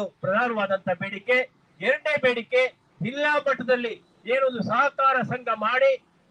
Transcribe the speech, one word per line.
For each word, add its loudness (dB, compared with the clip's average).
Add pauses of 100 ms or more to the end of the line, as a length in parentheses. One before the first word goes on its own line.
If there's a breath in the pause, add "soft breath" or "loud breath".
(220)
ಪ್ರಧಾನವಾದಂತ -2 (120)
ಬೇಡಿಕೆ. -2 (440)
ಎರಡನೇ 0 (100)
ಬೇಡಿಕೆ, 0 (420)
ಜಿಲ್ಲಾ 0
ಮಟ್ಟದಲ್ಲಿ 0 (400)
ಏನೊಂದು 0
ಸಹಕಾರ 2
ಸಂಘ -6
ಮಾಡಿ 2 (400)